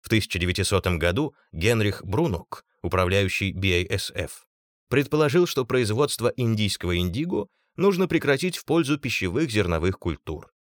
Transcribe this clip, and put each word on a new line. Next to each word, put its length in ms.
В 80
тысяча 300
девятисотом 600
году 360
Генрих 540
Брунок, 580
управляющий 720
би 180
эй 200
эс 240
эф, 320
предположил, 580
что 200
производство 680
индийского 640
индиго — 520
нужно 320
прекратить 520
в 80
пользу 320
пищевых 520
зерновых 480
культур. 540